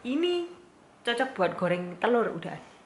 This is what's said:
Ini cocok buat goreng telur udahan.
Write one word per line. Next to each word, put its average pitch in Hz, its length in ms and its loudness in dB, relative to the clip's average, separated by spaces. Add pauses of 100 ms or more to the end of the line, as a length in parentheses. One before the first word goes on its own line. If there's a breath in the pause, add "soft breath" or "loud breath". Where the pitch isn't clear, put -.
Ini 339 400 0 (640)
cocok 247 240 0
buat 175 240 0
goreng 180 480 -2
telur 226 320 4
udahan. 165 240 -8 (260)